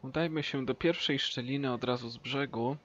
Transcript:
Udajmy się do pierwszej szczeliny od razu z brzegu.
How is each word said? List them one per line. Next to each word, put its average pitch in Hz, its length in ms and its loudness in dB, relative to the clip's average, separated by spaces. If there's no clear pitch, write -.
Udajmy 156 400 0
się 135 240 -2
do 127 80 2
pierwszej 156 440 2
szczeliny 131 540 -2
od 120 120 -2
razu 123 260 0
z 120 60 -12
brzegu. 127 680 -2